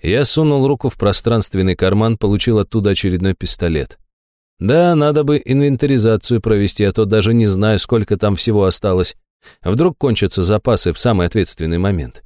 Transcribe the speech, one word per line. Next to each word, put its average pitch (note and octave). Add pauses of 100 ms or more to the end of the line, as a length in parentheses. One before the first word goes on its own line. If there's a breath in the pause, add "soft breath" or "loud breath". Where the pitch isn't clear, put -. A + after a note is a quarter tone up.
Я A#2
сунул D3
руку C#3
в -
пространственный G2
карман, G#2+
получил G#2+
оттуда G#2
очередной F#2
пистолет. E2 (580)
Да, E3
надо D3
бы D3
инвентаризацию B2+
провести, G#2
а G2
то A2
даже G#2+
не A#2
знаю, G#2
сколько G#2
там G2+
всего G#2
осталось. F#2 (460 loud breath)
Вдруг C3+
кончатся G2+
запасы F#2+
в D#2+
самый G2
ответственный E2+
момент. F#2+